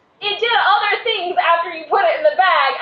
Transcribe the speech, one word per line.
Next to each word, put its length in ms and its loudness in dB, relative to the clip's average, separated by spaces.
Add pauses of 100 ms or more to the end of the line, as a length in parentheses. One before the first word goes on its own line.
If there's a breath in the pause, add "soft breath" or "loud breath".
(220)
it 180 -6
did 120 -2
other 520 0
things 340 -4
after 360 2
you 160 -12
put 160 2
it 120 2
in 60 -6
the 140 2
bag. 440 2